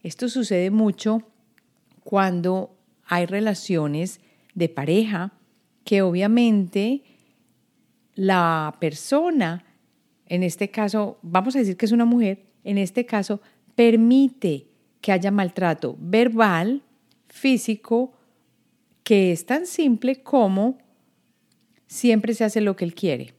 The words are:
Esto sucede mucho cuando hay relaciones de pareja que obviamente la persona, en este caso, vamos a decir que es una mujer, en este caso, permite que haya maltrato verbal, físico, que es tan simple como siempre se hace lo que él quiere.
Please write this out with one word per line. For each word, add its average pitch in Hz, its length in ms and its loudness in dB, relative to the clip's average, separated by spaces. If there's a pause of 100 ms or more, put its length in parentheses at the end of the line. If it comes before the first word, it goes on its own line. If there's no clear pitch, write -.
Esto 233 260 -8
sucede 196 420 -2
mucho 220 520 0 (800)
cuando 185 720 -2 (280)
hay 175 200 0
relaciones 180 960 -4 (340)
de 170 140 -2
pareja 185 640 -2 (500)
que 196 180 2
obviamente 208 1000 0 (1120)
la 170 640 0
persona, 185 840 -2 (640)
en 180 160 -2
este 190 260 -4
caso, 208 520 -4
vamos 185 340 0
a 277 40 2
decir 196 180 0
que 226 80 -2
es 214 60 0
una 233 140 4
mujer, 226 400 0 (180)
en 202 140 -2
este 196 280 -2
caso, 208 360 -4 (340)
permite 233 920 4 (340)
que 208 100 -2
haya 190 200 0
maltrato 175 680 -2
verbal, 220 840 0 (440)
físico, 247 880 -2 (880)
que 190 280 4
es 160 140 -4
tan 311 200 -2
simple 262 560 0
como 220 560 0 (1120)
siempre 226 460 0
se 220 100 -2
hace 214 180 0
lo 202 140 0
que 185 100 -6
él 170 80 -8
quiere. 135 460 -6